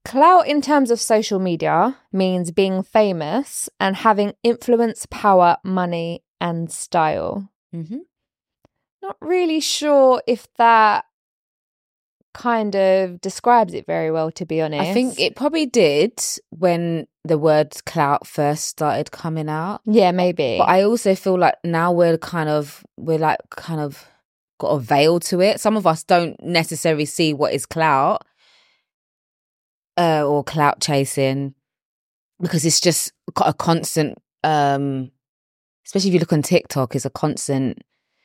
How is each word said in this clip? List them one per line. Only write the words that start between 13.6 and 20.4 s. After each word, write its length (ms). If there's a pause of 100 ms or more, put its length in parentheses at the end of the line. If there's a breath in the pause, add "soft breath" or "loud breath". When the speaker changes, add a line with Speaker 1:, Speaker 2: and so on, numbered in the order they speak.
Speaker 1:
it 120
very 240
well, 220
to 140
be 160
honest. 280
Speaker 2:
I 40
think 260
it 160
probably 300
did 480 (360)
when 560 (200)
the 120
word 360 (120)
clout 400
first 400
started 460
coming 380
out. 360
Speaker 1:
Yeah, 280
maybe. 440